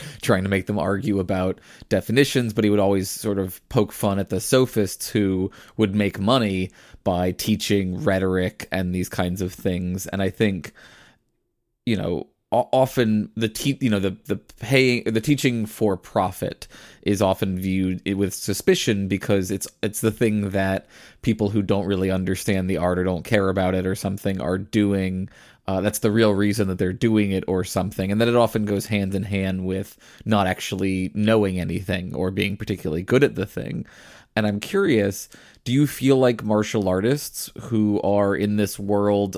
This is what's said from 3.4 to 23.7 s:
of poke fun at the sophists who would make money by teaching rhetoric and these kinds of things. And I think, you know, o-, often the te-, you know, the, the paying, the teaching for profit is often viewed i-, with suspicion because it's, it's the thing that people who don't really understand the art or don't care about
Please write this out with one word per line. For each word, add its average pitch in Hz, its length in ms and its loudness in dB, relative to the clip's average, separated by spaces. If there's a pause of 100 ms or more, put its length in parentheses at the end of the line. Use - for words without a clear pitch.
of 92 280 -6
poke 107 220 2
fun 101 300 -2
at 92 80 -4
the 113 120 -2
sophists 120 680 0
who 98 420 0 (260)
would 104 200 2
make 104 240 0
money 101 500 0 (320)
by 90 300 0
teaching 101 720 0
rhetoric 92 680 0
and 90 240 -2
these 90 140 -2
kinds 92 340 -4
of 90 100 -4
things. 90 540 -4
And 95 160 -4
I 95 80 0
think, 95 420 -2 (1120)
you 113 120 0
know, 87 320 -4 (240)
o-, 120 200 0
often 117 640 2
the 113 120 0
te-, 135 320 -2
you 131 100 0
know, 104 80 2
the, 95 180 -2 (100)
the 98 100 -4
paying, 127 680 2
the 110 160 0
teaching 123 460 0
for 104 300 -2
profit - 720 -4 (360)
is 101 200 0
often 95 360 2
viewed 92 500 0
i-, 98 60 0
with 95 200 0
suspicion 104 760 0
because 95 420 0
it's, - 160 -4 (160)
it's 104 180 -4
the 113 100 2
thing 104 400 0
that 95 360 0 (360)
people 107 280 0
who 107 120 0
don't 98 240 0
really 95 240 0
understand 95 580 -2
the 92 100 0
art 90 200 0
or 90 60 0
don't 90 200 -2
care 101 240 2
about 92 260 0